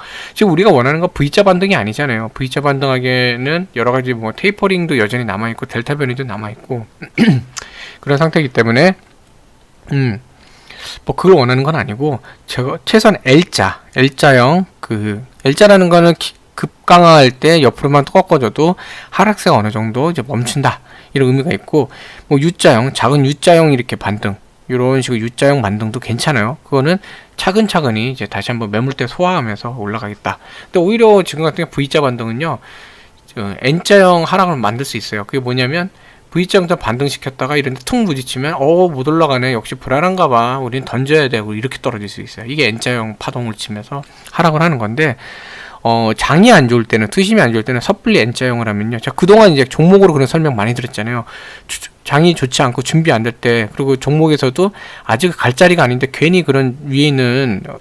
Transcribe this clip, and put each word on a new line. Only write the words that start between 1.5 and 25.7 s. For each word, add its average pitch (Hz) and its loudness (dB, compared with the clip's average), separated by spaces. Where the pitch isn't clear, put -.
아니잖아요. 113 -4
V자 135 -6
반등하기에는 131 -2
여러 120 0
가지, 127 -2
뭐, 110 -6
테이퍼링도 180 -2
여전히 117 -2
남아있고, 110 -6
델타 120 -6
변이도 135 -6
남아있고, 110 -10
<clears throat> - -2
그런 139 -2
상태이기 160 0
때문에, 123 2
음, 127 -2
뭐, - -6
그걸 185 6
원하는 127 2
건 156 -2
아니고, 127 -4
제가 135 -6
최소한 220 4
L자, 131 2
L자형, 135 2
그, 107 -6
L자라는 185 6
거는 170 6
기-, - -12
급강화할 160 4
때 156 2
옆으로만 139 2
꺾어져도 156 0
하락세가 196 2
어느 107 0
정도 110 -2
이제 160 -4
멈춘다, 127 -4
이런 135 2
의미가 135 0
있고, - -2
뭐, 143 2
U자형, 160 2
작은 139 2
U자형 160 4
이렇게 120 -4
반등, 104 -6
이런 127 0
식으로 123 -4
U자형 139 0
반등도 107 -4